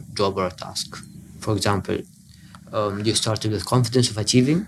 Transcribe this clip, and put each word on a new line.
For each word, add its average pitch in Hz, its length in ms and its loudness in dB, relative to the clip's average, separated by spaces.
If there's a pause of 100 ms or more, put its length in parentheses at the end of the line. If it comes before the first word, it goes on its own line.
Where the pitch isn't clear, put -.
(140)
job 98 240 0
or 92 100 0
a 90 40 -4
task? - 460 -10 (420)
For 110 160 -2
example, 98 440 0 (720)
um, 104 300 -2
do 113 60 2
you 104 60 2
start 110 300 0
with 107 200 0
confidence 123 440 4
of - 80 -6
achieving, 127 500 4